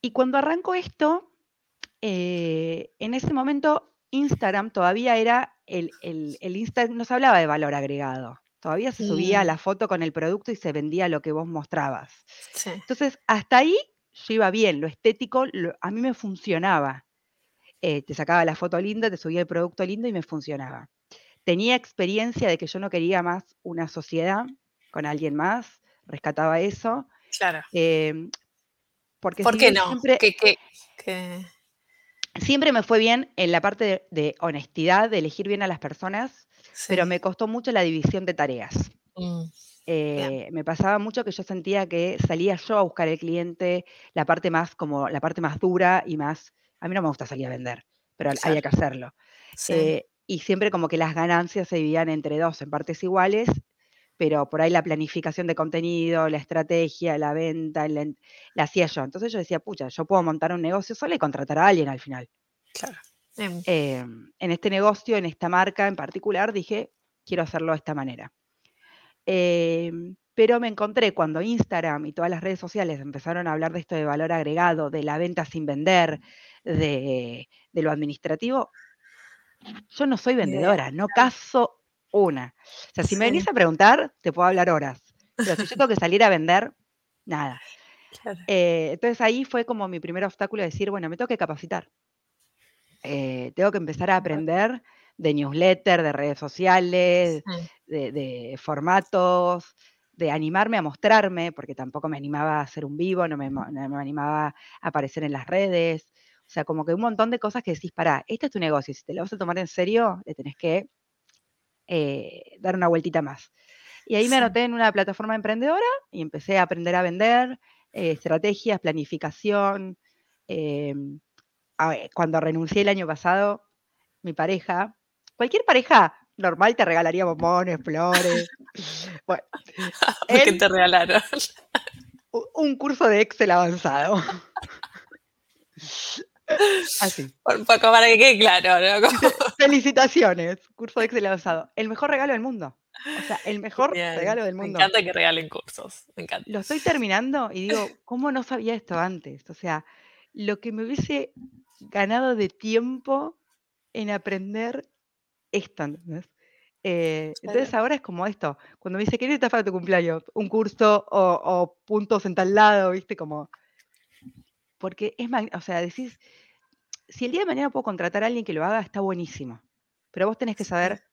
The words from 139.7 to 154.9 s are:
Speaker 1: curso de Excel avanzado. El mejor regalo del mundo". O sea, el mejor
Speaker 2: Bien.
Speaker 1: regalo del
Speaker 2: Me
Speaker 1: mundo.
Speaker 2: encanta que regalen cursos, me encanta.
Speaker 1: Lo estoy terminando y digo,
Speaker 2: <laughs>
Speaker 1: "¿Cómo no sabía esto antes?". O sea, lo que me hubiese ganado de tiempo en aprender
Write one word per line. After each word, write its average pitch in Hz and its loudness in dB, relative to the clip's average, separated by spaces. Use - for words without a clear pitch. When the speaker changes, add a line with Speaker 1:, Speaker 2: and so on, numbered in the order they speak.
Speaker 1:
curso 226 -6
de 226 2
Excel 220 -2
avanzado. 170 -4
El 220 -4
mejor 285 -2
regalo 277 0
del 226 -2
mundo". 214 -8
O 302 -8
sea, 285 -6
el 208 -6
mejor 220 0
Speaker 2:
Bien. 175 -4
Speaker 1:
regalo 214 -2
del 185 -4
Speaker 2:
Me 190 -8
Speaker 1:
mundo. 196 -6
Speaker 2:
encanta 196 4
que 180 -4
regalen 165 0
cursos, - -16
me - -14
encanta. - -12
Speaker 1:
Lo 214 -6
estoy 294 -6
terminando 254 -2
y 185 -8
digo, 208 -4
Speaker 2:
<laughs> - -20
Speaker 1:
"¿Cómo 254 -4
no 262 -2
sabía 233 -4
esto 220 -6
antes?". 165 -6
O 165 -16
sea, 156 -6
lo 208 -6
que 233 -10
me 220 -6
hubiese 277 -4
ganado 226 0
de 202 0
tiempo 262 -2
en 214 -6
aprender 202 -6